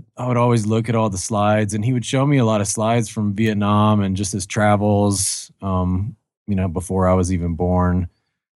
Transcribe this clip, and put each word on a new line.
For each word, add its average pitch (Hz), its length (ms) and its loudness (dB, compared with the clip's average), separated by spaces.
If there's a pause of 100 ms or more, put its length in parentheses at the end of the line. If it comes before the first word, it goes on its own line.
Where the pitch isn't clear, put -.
(160)
I 123 120 -6
would 123 80 0
always 120 300 2
look 110 220 0
at 117 60 -2
all 110 160 0
the 92 80 -6
slides, 107 560 0
and 104 100 -4
he 127 80 0
would 123 120 -2
show 135 220 0
me 143 120 2
a 120 60 4
lot 110 160 2
of 101 80 -2
slides 113 400 0
from 104 260 -4
Vietnam 104 680 2
and 95 160 -2
just 101 160 -4
his 95 140 -6
travels, 104 1040 0 (120)
um, 92 540 -2 (300)
you 104 80 -2
know, 92 140 0
before 92 400 -2
I 92 60 4
was 92 180 2
even 85 220 -2
born. 90 540 0 (480)